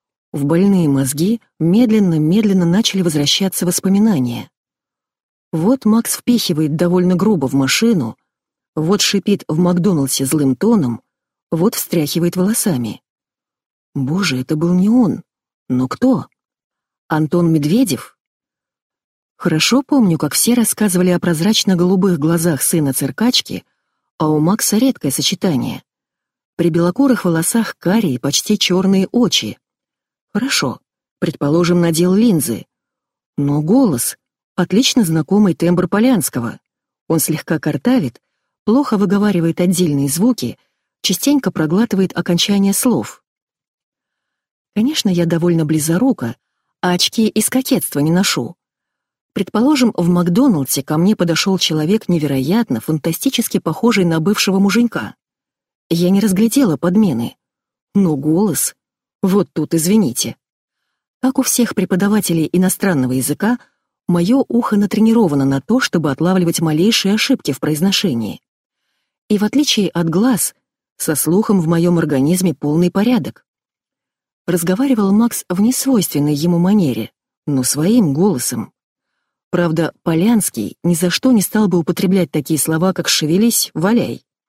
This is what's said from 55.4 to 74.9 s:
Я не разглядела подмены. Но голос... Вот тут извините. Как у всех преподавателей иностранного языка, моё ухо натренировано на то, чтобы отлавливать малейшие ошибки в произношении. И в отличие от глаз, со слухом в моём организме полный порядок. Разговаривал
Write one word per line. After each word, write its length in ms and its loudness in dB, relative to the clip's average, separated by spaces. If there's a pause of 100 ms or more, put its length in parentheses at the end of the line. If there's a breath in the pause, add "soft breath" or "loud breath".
Я 200 0
не 100 2
разглядела 580 2
подмены. 600 0 (580)
Но 220 2
голос... 580 -2 (460)
Вот 320 2
тут 200 -4
извините. 640 0 (840)
Как 180 0
у 20 2
всех 340 -2
преподавателей 760 0
иностранного 640 0
языка, 460 -2 (480 loud breath)
моё 420 2
ухо 280 0
натренировано 680 2
на 160 0
то, 180 0
чтобы 320 -2
отлавливать 480 0
малейшие 540 0
ошибки 380 -2
в 80 -8
произношении. 840 -2 (880)
И 80 2
в 60 0
отличие 460 0
от 200 -2
глаз, 460 0 (420)
со 180 -4
слухом 460 0
в 60 -2
моём 300 2
организме 560 0
полный 380 0
порядок. 540 -2 (1040)
Разговаривал 640 0